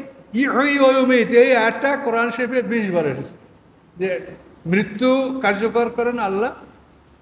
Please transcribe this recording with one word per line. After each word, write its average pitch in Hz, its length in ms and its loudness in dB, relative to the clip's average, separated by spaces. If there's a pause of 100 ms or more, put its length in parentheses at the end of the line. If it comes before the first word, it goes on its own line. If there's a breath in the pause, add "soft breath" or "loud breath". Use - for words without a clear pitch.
(340)
ইহয়ি 277 460 0
ওয়া 262 200 6
ইউমীত, 247 280 4
এই 254 280 6
আয়াতটা 240 420 0
কোরআন 233 340 -2
শরীফে 247 300 -4
বিশ 208 300 -2
বার 170 140 0
এসেছে 135 320 -8 (600)
যে 180 220 -4 (460)
মৃত্যু 254 760 0
কার্যকর 220 480 0
করেন 240 300 -4
আল্লাহ 208 320 -2 (720)